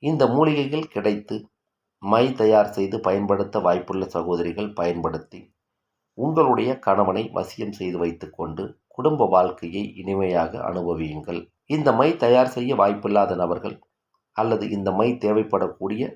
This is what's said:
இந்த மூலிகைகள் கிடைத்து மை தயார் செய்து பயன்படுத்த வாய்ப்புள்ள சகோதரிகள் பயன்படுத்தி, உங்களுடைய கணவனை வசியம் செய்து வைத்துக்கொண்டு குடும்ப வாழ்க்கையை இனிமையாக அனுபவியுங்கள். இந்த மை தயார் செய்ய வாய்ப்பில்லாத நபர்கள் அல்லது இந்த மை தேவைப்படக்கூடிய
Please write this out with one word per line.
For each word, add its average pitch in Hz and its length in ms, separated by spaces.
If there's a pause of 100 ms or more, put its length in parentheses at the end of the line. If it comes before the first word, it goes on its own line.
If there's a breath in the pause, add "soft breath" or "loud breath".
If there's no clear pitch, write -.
இந்த 139 240
மூலிகைகள் 147 600
கிடைத்து 104 480 (680)
மை 113 300
தயார் 107 360
செய்து 98 300
பயன்படுத்த 98 600
வாய்ப்புள்ள 90 460
சகோதரிகள் 87 680
பயன்படுத்தி, 85 680 (760)
உங்களுடைய 127 640
கணவனை 98 440 (100)
வசியம் 98 380
செய்து 92 260
வைத்துக்கொண்டு 82 760 (120)
குடும்ப 139 380
வாழ்க்கையை 92 580 (120)
இனிமையாக 92 640
அனுபவியுங்கள். 85 840 (240)
இந்த 147 280
மை 131 220
தயார் 127 320
செய்ய 123 280
வாய்ப்பில்லாத 101 600
நபர்கள் 87 460 (540)
அல்லது 107 340
இந்த 98 220
மை 107 220
தேவைப்படக்கூடிய 104 880 (120)